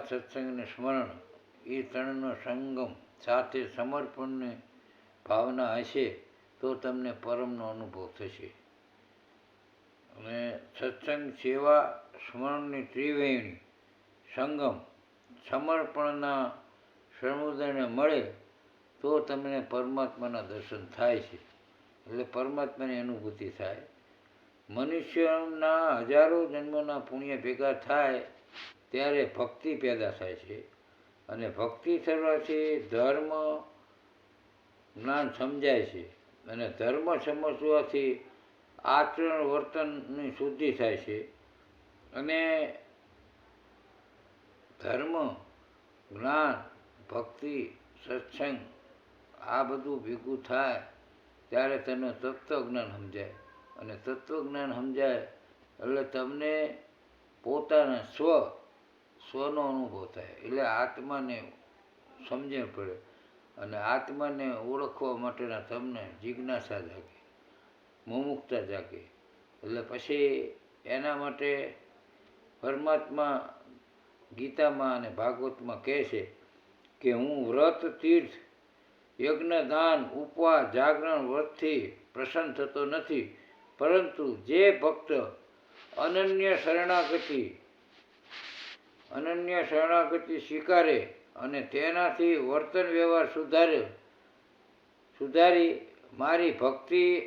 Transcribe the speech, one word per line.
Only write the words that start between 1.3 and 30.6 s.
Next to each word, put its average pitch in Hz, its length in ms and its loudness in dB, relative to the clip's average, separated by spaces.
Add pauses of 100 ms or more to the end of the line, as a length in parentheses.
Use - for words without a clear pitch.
એ 127 160 -4
ત્રણનો 131 520 -6
સંગમ 127 600 -6 (300)
સાથે 123 440 0
સમર્પણની 131 880 -6 (720)
ભાવના 120 500 0
હશે 120 440 -2 (400)
તો 131 140 -2
તમને 127 380 -4
પરમનો 120 560 -6
અનુભવ 98 400 -10 (100)
થશે. 87 280 -12 (1700)
અને 117 420 -6 (200)
સત્સંગ, 143 540 -4
સેવા, 143 680 4 (300)
સ્મરણની 143 520 -4
ત્રિવેણી 131 760 -2 (760)
સંગમ 139 440 -2 (720)
સમર્પણના 147 1040 0 (680)
સમુદાયને 139 680 -2
મળે 123 460 2 (680)
તો 151 180 2
તમને 139 420 -2 (100)
પરમાત્માના 123 680 -4
દર્શન 104 460 -10
થાય 120 340 2
છે, - 160 -14 (720)
એટલે 123 140 -4
પરમાત્માની 131 760 -4
અનુભૂતિ 107 500 -6
થાય. 98 320 -8 (880)
મનુષ્યના 160 1300 2
હજારો 156 480 6
જન્મોના 147 520 -4
પુણ્ય 135 380 -8
ભેગા 127 360 0
થાય 135 540 0 (640)
ત્યારે 139 460 2
ભક્તિ 135 400 -4
પેદા 113 340 0
થાય 92 240 -10
છે, 92 260 -14 (680)